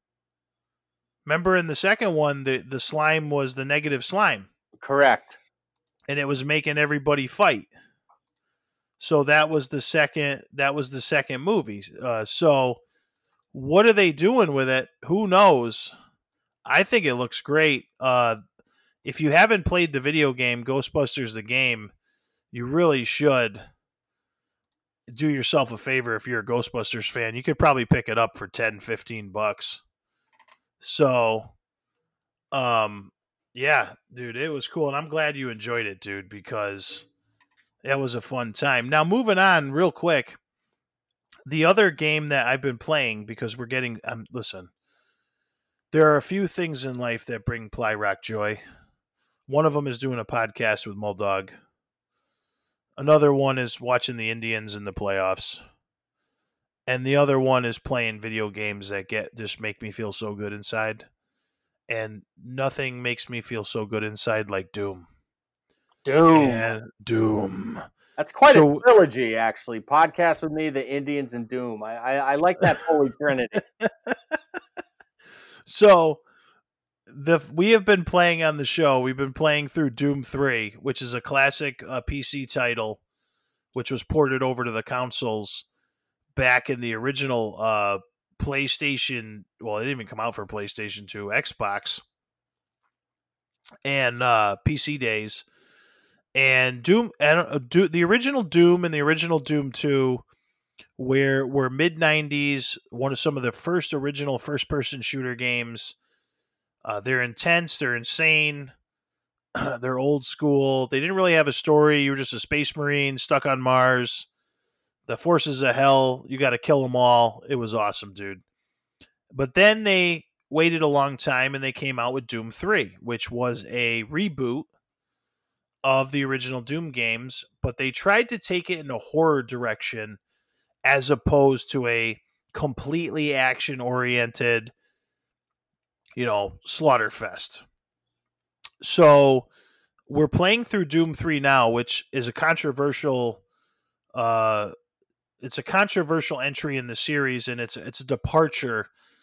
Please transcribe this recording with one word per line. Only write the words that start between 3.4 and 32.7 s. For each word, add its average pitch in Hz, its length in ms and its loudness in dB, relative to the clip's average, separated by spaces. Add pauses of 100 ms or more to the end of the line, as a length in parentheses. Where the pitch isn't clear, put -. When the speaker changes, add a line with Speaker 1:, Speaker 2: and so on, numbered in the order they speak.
Speaker 1:
the 135 100 -8
negative 143 400 -2
slime. 160 440 0 (320)
Speaker 2:
Correct. 135 580 2 (680)
Speaker 1:
And 143 100 -4
it 139 80 -2
was 135 180 -2
making 147 340 -2
everybody 147 480 0
fight. 147 400 2 (1300)
So 147 260 2
that 151 240 4
was 151 200 -2
the 147 120 -6
second, 143 600 0 (100)
that 139 220 0
was 135 160 -6
the 135 100 -8
second 135 400 -2
movie. 135 420 -4 (180)
Uh, 113 240 -4
so 135 520 2 (800)
what 151 300 4
are 226 80 8
they 190 180 4
doing 180 400 2
with 135 160 0
it? 131 180 0 (200)
Who 202 200 0
knows? 175 720 4 (640)
I 156 200 2
think 196 240 0
it 127 80 2
looks 123 260 -4
great. 147 460 2 (120)
Uh, 123 380 2 (680)
if 139 160 -10
you 156 120 0
haven't 196 340 4
played 170 300 0
the 135 60 -2
video 147 340 0
game, 123 280 -2
Ghostbusters 131 720 -2
the 110 100 -10
game, 117 480 -2 (640)
you 120 140 -8
really 147 380 2
should 120 580 0 (1500)
do 147 180 -2
yourself 131 420 0
a 110 60 -10
favor 127 380 -2
if 104 100 -10
you're 120 140 -4
a 104 60 -8
Ghostbusters 117 640 -4
fan. 113 240 -6
You 127 80 -10
could - 160 -2
probably 143 280 4
pick 123 240 0
it 110 80 0
up 117 180 0
for 101 100 -10
ten, 110 320 -4
fifteen 107 520 -10
bucks. 104 500 -4 (1000)
So, 120 720 0 (1000)
um, 110 580 -2 (440)